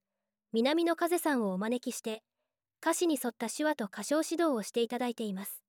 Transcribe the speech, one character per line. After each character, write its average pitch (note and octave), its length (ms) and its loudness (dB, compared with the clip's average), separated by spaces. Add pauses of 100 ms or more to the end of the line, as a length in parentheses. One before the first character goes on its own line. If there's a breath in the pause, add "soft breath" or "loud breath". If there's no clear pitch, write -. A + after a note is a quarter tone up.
(520)
南 C4+ 320 4
の E4+ 120 4
風 E4+ 240 2
さ D4+ 160 2
ん A#3+ 80 2
を G3 100 0
お F#3 40 -2
招 A3+ 220 0
き B3+ 160 -4
し - 60 -10
て、 A3 220 -6 (580)
歌 E4 120 2
詞 F4 140 2
に D#4 160 2
沿 B3 60 -2
っ - 40 -4
た A3+ 160 -6
手 - 140 -4
話 D4+ 120 2
と A3+ 100 -4
歌 G#3 180 -10
唱 C#4+ 140 2
指 D#4 140 0
導 E4 240 2
を G#3+ 80 -2
し - 80 -10
て A#3 100 0
い A#3 60 2
た B3 120 -6
だ B3 80 -2
い A#3+ 80 -4
て - 80 -6
い G#3 100 -4
ま F#3+ 120 -8
す。 - 240 -12